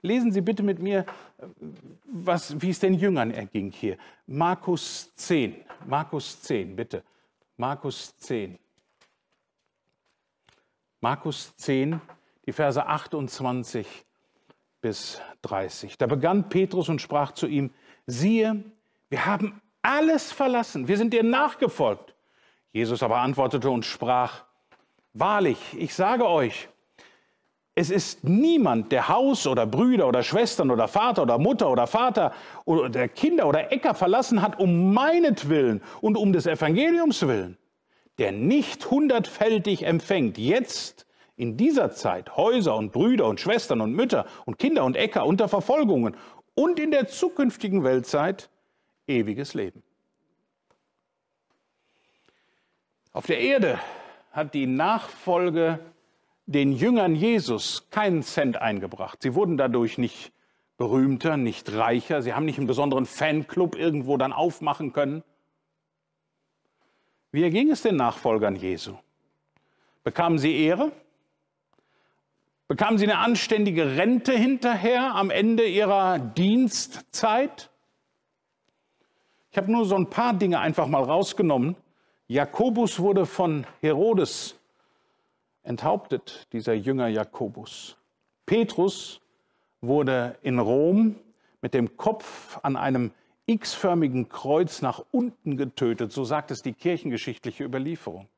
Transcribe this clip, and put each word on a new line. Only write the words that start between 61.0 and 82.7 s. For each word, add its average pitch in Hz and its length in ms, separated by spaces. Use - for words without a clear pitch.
nicht 117 380
reicher. 120 480
Sie 117 100
haben 143 140
nicht 139 100
einen 139 100
besonderen 135 380
Fanclub 156 720
irgendwo 143 400
dann 131 160
aufmachen 151 640
können. 147 280
Wie 147 100
erging 208 280
es - 120
den 202 140
Nachfolgern 110 600
Jesu? 90 380
Bekamen 165 340
sie 143 260
Ehre? 202 260
Bekamen 214 320
sie 202 60
eine 208 140
anständige 190 800
Rente 240 340
hinterher 247 840
am 196 140
Ende 226 380
ihrer 190 520
Dienstzeit? 214 1500
Ich - 80
habe 196 120
nur 233 140
so 196 120
ein 185 120
paar 240 240
Dinge 180 280
einfach 160 260
mal 139 160
rausgenommen. 156 760
Jakobus 202 720